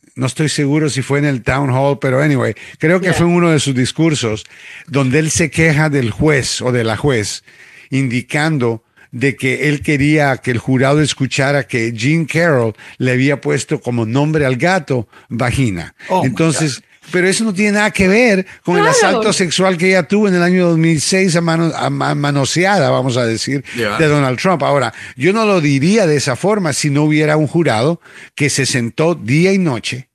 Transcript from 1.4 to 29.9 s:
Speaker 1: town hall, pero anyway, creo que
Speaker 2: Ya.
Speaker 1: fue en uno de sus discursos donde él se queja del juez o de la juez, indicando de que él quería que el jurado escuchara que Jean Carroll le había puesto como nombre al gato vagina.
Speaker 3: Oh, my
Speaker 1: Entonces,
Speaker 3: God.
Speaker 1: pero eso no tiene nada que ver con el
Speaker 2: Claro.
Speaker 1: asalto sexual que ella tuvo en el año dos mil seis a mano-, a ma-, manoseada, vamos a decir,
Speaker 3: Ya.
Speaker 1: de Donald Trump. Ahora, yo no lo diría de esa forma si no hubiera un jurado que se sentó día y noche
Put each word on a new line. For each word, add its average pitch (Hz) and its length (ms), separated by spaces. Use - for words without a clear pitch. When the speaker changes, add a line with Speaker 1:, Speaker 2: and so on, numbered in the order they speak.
Speaker 1:
town 131 300
hall, 135 280
pero 131 220
anyway, 127 320
creo 175 240
que 190 60
Speaker 2:
Ya. 170 60
Speaker 1:
fue 170 120
en 175 80
uno 175 160
de 156 100
sus 135 140
discursos 127 720
donde 135 320
él 156 140
se 170 180
queja 156 400
del 131 220
juez 143 500
o 123 100
de 120 120
la 110 120
juez, 120 480
indicando 131 920
de 135 240
que 127 320
él 147 140
quería 143 560
que - 140
el 117 60
jurado 135 440
escuchara 135 680
que 117 260
Jean 147 320
Carroll 143 480
le 127 140
había 131 300
puesto 143 400
como 120 240
nombre 143 400
al 131 120
gato 143 500
vagina. 117 680
Speaker 3:
Oh, 185 140
my 135 60
Speaker 1:
Entonces, 156 480
Speaker 3:
God. - 80
Speaker 1:
pero 180 160
eso 196 160
no 220 100
tiene 208 200
nada 208 180
que 190 160
ver 202 380
con 349 140
el 415 60
Speaker 2:
Claro. 508 140
Speaker 1:
asalto 381 360
sexual 185 440
que 180 120
ella 185 180
tuvo 208 220
en 180 60
el 175 80
año 180 260
dos 170 80
mil 160 240
seis 190 340
a 175 60
mano-, 165 340
a 135 140
ma-, 139 260
manoseada, 143 760
vamos 127 280
a 123 80
decir, 123 400
Speaker 3:
Ya. 110 220
Speaker 1:
de 156 100
Donald 139 320
Trump. 175 240
Ahora, 135 300
yo 160 160
no 226 120
lo 196 160
diría 160 460
de 151 80
esa 135 220
forma 190 360
si - 160
no 147 140
hubiera 151 340
un 151 100
jurado 143 520
que 147 160
se 135 160
sentó 147 500
día 147 360
y 196 60
noche 131 580